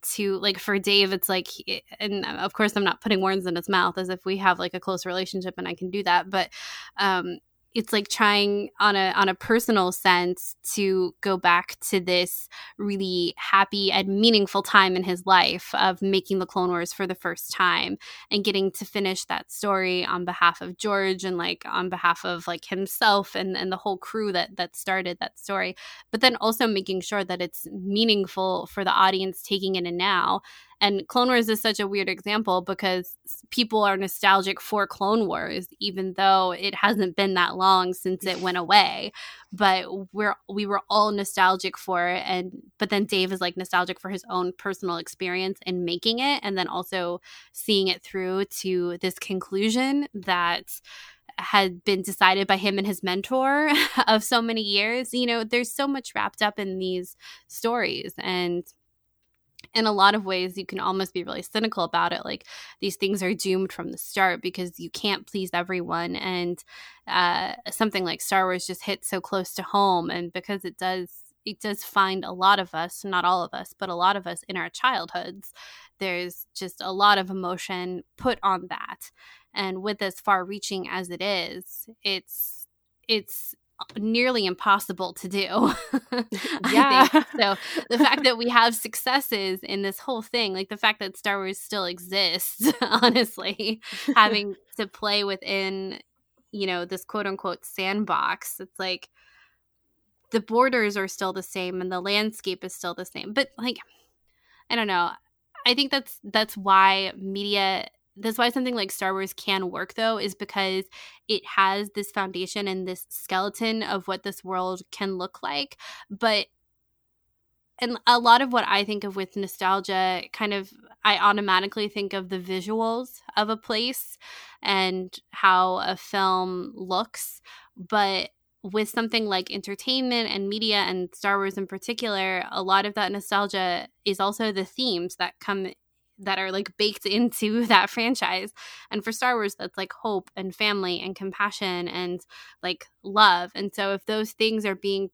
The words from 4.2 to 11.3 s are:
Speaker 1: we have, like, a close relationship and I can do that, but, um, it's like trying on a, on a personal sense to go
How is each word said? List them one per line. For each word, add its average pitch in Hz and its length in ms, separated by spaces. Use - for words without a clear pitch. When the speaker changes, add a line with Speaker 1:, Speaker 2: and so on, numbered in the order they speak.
Speaker 1:
we 190 120
have, 185 220
like, 180 140
a 185 60
close 180 260
relationship 185 520
and 180 100
I 175 80
can 185 140
do 196 140
that, 180 260
but, 190 200
um, 180 420
it's - 180
like 202 140
trying 208 600
on 202 160
a, 190 200
on 196 140
a 190 60
personal 220 560
sense 180 720
to 190 580
go 190 160